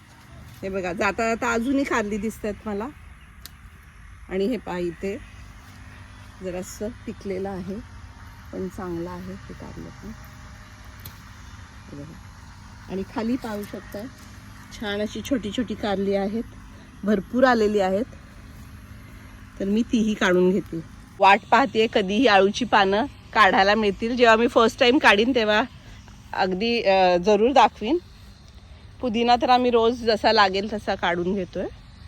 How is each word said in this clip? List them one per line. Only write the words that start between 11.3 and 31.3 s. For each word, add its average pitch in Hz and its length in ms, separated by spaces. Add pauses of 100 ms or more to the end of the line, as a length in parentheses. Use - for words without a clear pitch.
हे 147 60
बघा. 156 220 (760)
आणि 190 100 (120)
खाली 233 220
पाहू 208 260
शकता 202 360 (800)
छान 208 200
अशी 214 200 (100)
छोटी 214 260
छोटी 220 180
कारली 196 400
आहेत, 196 300 (600)
भरपूर 214 400
आलेली 214 360
आहेत. 190 240 (1600)
तर 196 40
मी 208 180 (100)
तीही 220 220
काढून 185 360
घेते. 170 300 (380)
वाट 196 220 (100)
पाहतेय 226 420
कधी 202 220
ही 254 120
आळूची 202 380
पानं 202 420 (260)
काढायला 202 420
मिळतील. 220 420
जेव्हा 226 200
मी 233 120
फर्स्ट 226 300
टाइम 254 200
काढीन 233 360
तेव्हा 214 280 (680)
अगदी, 196 500
अ, 190 340
जरूर 208 360
दाखवीन. 262 460 (1000)
पुदिना 233 360
तर 254 140
आम्ही 247 200
रोज 233 240
जसा 220 380
लागेल 202 400
तसा 208 220
काढून 180 400